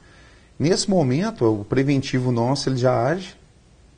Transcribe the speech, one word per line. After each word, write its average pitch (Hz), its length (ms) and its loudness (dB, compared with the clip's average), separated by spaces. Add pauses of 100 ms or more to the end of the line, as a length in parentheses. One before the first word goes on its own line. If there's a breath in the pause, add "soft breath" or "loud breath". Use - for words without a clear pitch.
(600 soft breath)
Nesse 175 280 0
momento, 180 560 0 (180)
o 101 40 -12
preventivo 131 680 0
nosso, 123 380 0
ele 131 80 -2
já 123 300 2
age, 180 280 -4 (640)